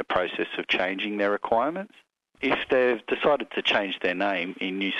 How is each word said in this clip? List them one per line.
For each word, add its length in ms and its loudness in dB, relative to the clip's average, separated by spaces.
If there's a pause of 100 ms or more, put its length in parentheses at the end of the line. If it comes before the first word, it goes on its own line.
the 140 -4
process 440 -2
of 40 -2 (160)
changing 380 -2
their 220 2
requirements. 560 0 (580)
If 60 0 (120)
they've 320 4 (100)
decided 440 2
to 40 -2 (120)
change 240 0
their 200 -2 (120)
name 200 -2 (160)
in 80 -2 (100)
New 160 0